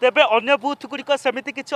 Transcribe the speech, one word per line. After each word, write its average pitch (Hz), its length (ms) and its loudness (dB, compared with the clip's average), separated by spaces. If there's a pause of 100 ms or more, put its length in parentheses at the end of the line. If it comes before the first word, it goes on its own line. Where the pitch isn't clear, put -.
ତେବେ 254 240 4
ଅନ୍ୟ 226 320 2
ବୁଥଗୁଡ଼ିକ 269 560 -8
ସେମିତି 262 400 -4
କିଛି 269 220 -10